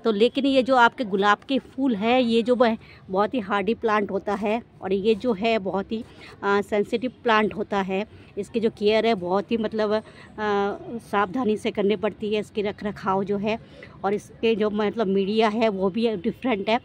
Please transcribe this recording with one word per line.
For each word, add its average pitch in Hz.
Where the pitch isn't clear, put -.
तो 226
लेकिन 240
ये 269
जो 262
आपके 233
गुलाब 202
के 262
फूल 262
है, 240
ये 233
जो 247
ब-, 226
बहुत 202
ही 262
हार्डी 202
प्लांट 214
होता 196
है 214
और 190
ये 208
जो 233
है 226
बहुत 190
ही, 220
आ, 202
सेंसिटिव 214
प्लांट 214
होता 202
है। 190
इसकी 202
जो 220
केयर 214
है 233
बहुत 185
ही, 233
मतलब, 214
आ, 220
सावधानी 214
से 214
करनी 202
पड़ती 208
है, 214
इसकी 202
रख 202
रखाव 196
जो 202
है। 214
और 196
इसके 226
जो, 214
मतलब, 208
मीडिया 202
है 220
वो 190
भी 220
डिफरेंट 214
है। 233